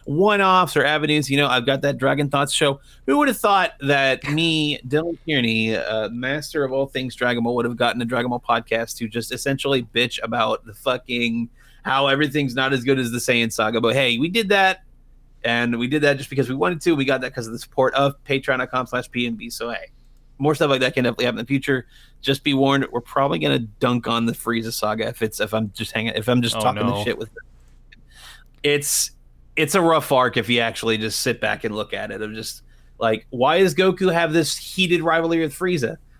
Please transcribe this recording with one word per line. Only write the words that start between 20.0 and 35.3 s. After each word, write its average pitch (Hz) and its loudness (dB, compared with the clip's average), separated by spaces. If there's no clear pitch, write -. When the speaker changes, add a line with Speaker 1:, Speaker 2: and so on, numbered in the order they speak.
Speaker 1:
more 147 2
stuff 147 2
like 135 2
that 127 2
can 127 0
definitely 117 0
happen 117 0
in 117 -6
the - -16
future. 135 0
Just 135 -2
be 143 2
warned, 135 2
we're 120 -4
probably 143 0
gonna 143 0
dunk 120 -2
on 117 0
the 113 0
Frieza 113 -4
saga 110 -2
if 120 -6
it's, 110 -4
if 107 -2
I'm 110 -2
just - -8
hanging, 113 -4
if 110 -2
I'm 123 2
just 113 -2
Speaker 2:
Oh, 110 -4
Speaker 1:
talking 104 0
Speaker 2:
no. 101 0
Speaker 1:
the 104 -4
shit 117 -2
with - -12
them. - -20
It's, 147 0
it's 156 0
a 196 4
rough 160 4
arc 127 4
if 120 0
you 120 4
actually 113 0
just 110 -4
sit 120 -2
back 107 -2
and 107 -4
look 107 -6
at 104 -8
it. 104 -10
Of 107 -8
just, - -12
like, 110 0
why 139 2
does 185 4
Goku 185 2
have 165 2
this 165 2
heated 175 0
rivalry 165 2